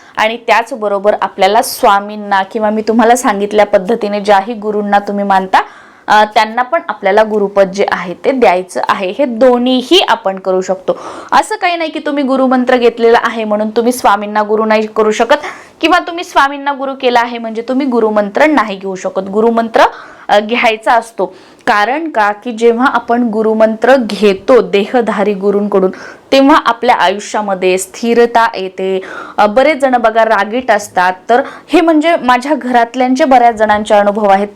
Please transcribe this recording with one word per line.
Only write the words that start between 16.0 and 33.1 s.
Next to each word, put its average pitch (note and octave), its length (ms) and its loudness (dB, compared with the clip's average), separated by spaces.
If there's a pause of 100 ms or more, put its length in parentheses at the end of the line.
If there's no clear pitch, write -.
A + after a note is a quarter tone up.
स्वामींना C#4+ 480 -2
गुरु C4+ 300 -6
केला A#3+ 180 2
आहे A#3+ 180 -2
म्हणजे A3+ 240 -8
तुम्ही C4 260 -2
गुरुमंत्र A3 580 0
नाही A3 300 0
घेऊ F#3+ 200 -8
शकत. F#3+ 340 -6
गुरुमंत्र, A3+ 520 0 (460)
अ, G#3 120 2
घ्यायचा A3 540 -2
असतो. A3 320 -2 (420)
कारण B3+ 420 0
का? G#3 220 0
की A3 200 -10
जेव्हा A#3 340 2
आपण A#3+ 380 0
गुरुमंत्र A3 720 2
घेतो G#3 680 2
देहधारी G3+ 720 -2
गुरूंकडून, G3 580 0 (400)
तेव्हा C#4 340 4
आपल्या A#3+ 300 0
आयुष्यामध्ये F#3+ 840 -2
स्थिरता A#3 800 0
येते. F#3+ 460 -6 (360)
अ, G#3 80 4
बरेच C4 320 2
जण B3+ 200 0
बघा A3+ 280 2
रागीट A3 460 0
असतात, F#3 420 0 (160)
तर A#3+ 120 4 (260)
हे E4+ 140 4
म्हणजे E4 340 2
माझ्या B3 400 0
घरातल्यांचे B3+ 680 0